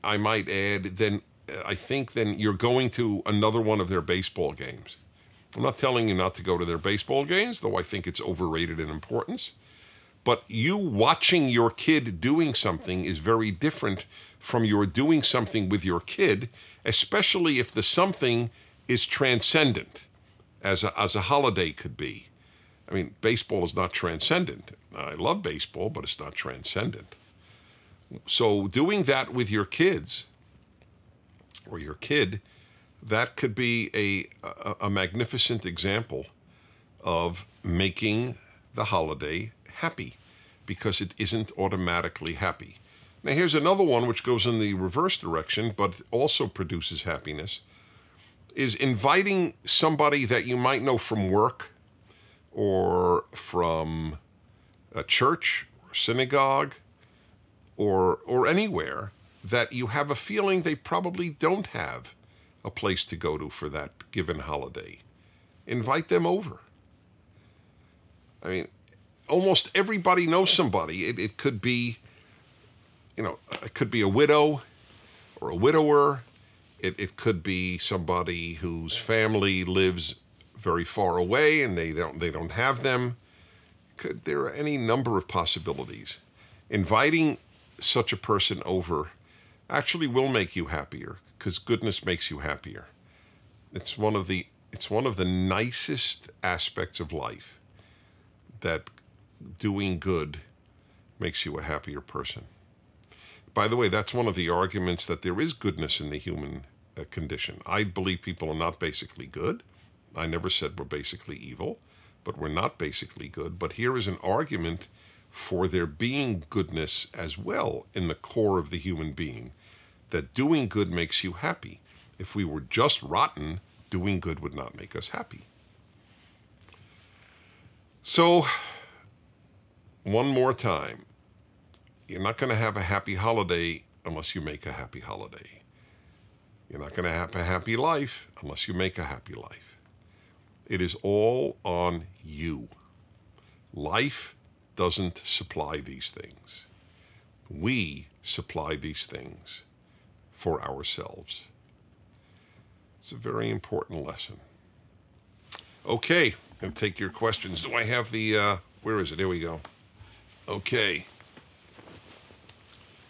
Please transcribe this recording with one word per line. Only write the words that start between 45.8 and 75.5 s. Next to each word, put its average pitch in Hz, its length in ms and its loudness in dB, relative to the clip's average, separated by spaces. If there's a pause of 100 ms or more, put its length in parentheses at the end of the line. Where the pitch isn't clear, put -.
also 135 360 2
produces 85 560 -6
happiness, 76 580 -6 (920)
is 131 200 0
inviting 160 760 4 (140)
somebody 147 580 4
that 117 220 2
you 123 100 0
might 127 240 2
know 131 160 4
from 107 340 0
work 107 420 2 (800)
or 92 800 4
from 80 840 -2 (800)
a - 80 -4
church - 640 2 (200)
or - 80 -20
synagogue 135 800 2 (1040)
or, 95 480 4
or 127 220 4
anywhere 107 640 0 (320)
that 117 300 0
you 123 140 -4
have 143 220 -2
a 143 40 0
feeling 196 480 0
they 160 120 0
probably 175 540 -2
don't 165 380 0
have 65 480 -8 (500)
a 98 60 -6
place 98 340 -2
to - 100 -8
go 80 220 -2
to 76 140 -8
for - 180 -10
that 71 220 -8 (200)
given 82 280 -4
holiday. 67 600 -8 (680)
Invite 127 420 -2
them 175 160 4
over. 180 360 0 (1800)
I - 60 -8
mean, 92 200 -4 (600)
almost 180 460 4
everybody 185 500 4
knows 180 260 4
somebody. 90 580 2
It, 120 100 -2
it 104 180 -4
could 127 240 -2
be, 120 380 -2 (1200)
you - 80 -6
know, 85 160 -6 (200)
it - 140 -12
could 117 160 -2
be 117 100 0
a 101 80 4
widow 147 540 6 (800)
or - 100 -6